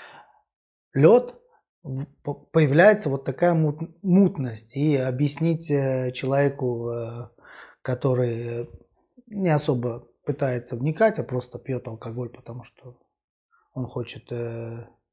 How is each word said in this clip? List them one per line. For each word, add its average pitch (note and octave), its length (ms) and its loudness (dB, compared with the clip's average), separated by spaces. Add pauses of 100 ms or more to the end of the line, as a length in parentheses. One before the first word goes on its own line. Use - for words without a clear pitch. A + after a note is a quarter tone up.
(920)
лед, F#3 480 6 (420)
в-, C3 220 -8 (160)
по-, C#3+ 120 -8
появляется E3 760 4
вот C#3 140 -2
такая F3 300 2
мут-, D#3+ 500 -2
мутность. F3 720 2
И C#3+ 220 2
объяснить, C#3+ 760 0
э, C3 400 0
человеку, C3 800 0
э, A#2 400 -8 (520)
который A#2+ 880 -2 (580)
не G3 220 -2
особо B2 580 -2 (180)
пытается C3 500 -4
вникать, D#3 420 0
а C3+ 60 -4
просто B2 340 -8
пьет B2 300 -8
алкоголь, A#2 420 -10
потому A#2+ 340 -16
что - 360 -20 (760)
он B2+ 140 -6
хочет, - 440 -12
э, A#2 560 -8 (260)